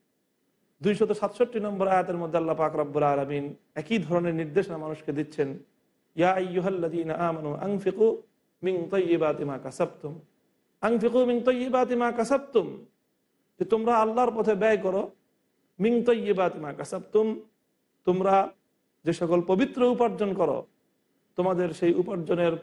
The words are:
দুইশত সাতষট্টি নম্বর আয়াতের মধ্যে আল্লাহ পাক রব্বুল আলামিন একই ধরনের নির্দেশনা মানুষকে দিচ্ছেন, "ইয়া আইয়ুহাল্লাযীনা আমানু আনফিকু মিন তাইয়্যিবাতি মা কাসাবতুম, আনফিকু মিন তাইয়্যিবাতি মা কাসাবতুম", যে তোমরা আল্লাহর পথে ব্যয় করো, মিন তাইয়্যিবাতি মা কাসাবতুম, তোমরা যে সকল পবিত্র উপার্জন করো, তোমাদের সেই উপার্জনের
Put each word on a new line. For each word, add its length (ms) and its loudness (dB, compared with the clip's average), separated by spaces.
দুইশত 300 2
সাতষট্টি 480 -2
নম্বর 280 -2
আয়াতের 280 2
মধ্যে 220 -2
আল্লাহ 180 0
পাক 200 0
রব্বুল 260 0
আলামিন 520 0
একই 240 -2
ধরনের 360 0
নির্দেশনা 420 -2
মানুষকে 360 -8
দিচ্ছেন, 460 -4
"ইয়া 180 2
আইয়ুহাল্লাযীনা 800 -2
আমানু 400 -4
আনফিকু 680 0
মিন 260 -2
তাইয়্যিবাতি 560 0
মা 140 -6
কাসাবতুম, 640 -8
আনফিকু 440 2
মিন 200 0
তাইয়্যিবাতি 520 0
মা 160 0
কাসাবতুম", 720 -2
যে 60 -2
তোমরা 320 2
আল্লাহর 380 2
পথে 200 2
ব্যয় 220 2
করো, 340 -2
মিন 240 2
তাইয়্যিবাতি 540 0
মা 140 -10
কাসাবতুম, 680 -2
তোমরা 480 2
যে 80 0
সকল 300 0
পবিত্র 400 0
উপার্জন 520 2
করো, 320 -2
তোমাদের 320 0
সেই 260 2
উপার্জনের 580 0